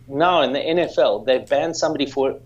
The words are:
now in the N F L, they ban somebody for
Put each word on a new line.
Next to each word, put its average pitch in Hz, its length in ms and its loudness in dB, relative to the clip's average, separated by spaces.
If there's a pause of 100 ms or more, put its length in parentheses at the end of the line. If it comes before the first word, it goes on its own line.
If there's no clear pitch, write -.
now 165 360 2
in 123 100 0
the 143 80 -2
N 165 180 -2
F 165 200 -2
L, 107 220 2
they 127 180 2
ban 156 340 -2
somebody 156 320 -2
for 135 420 -2